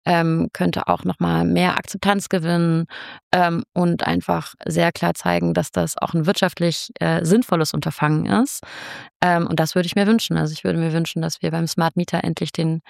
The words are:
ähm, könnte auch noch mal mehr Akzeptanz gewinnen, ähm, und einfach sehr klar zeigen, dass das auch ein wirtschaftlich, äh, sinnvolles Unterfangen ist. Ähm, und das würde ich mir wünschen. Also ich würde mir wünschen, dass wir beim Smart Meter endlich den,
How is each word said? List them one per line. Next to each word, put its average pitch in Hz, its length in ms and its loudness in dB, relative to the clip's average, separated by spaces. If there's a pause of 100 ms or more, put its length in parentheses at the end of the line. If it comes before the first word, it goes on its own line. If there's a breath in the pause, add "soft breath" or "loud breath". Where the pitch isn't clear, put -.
ähm, 165 480 2
könnte - 340 -2
auch - 160 0
noch 180 160 -4
mal 85 260 2
mehr 175 320 2
Akzeptanz 196 520 -2
gewinnen, 170 480 2 (560 loud breath)
ähm, 170 400 2
und 175 340 0
einfach 170 480 -2 (120)
sehr 170 260 0
klar 175 220 -2
zeigen, 170 400 0
dass 170 180 -2
das 82 240 -2
auch - 160 -2
ein 156 140 0
wirtschaftlich, 175 640 0 (100)
äh, 165 240 0
sinnvolles 170 480 2
Unterfangen 151 540 0
ist. - 340 0 (640 loud breath)
Ähm, 175 240 4
und - 120 0
das 160 160 0
würde 180 120 2
ich - 100 -6
mir 202 100 4
wünschen. 220 300 2
Also 156 160 0
ich 160 100 -10
würde 170 160 0
mir 165 140 0
wünschen, 165 300 -2
dass 165 180 -4
wir 165 100 -2
beim 165 160 0
Smart 165 300 0
Meter 170 260 0
endlich 165 300 -2
den, 160 380 -2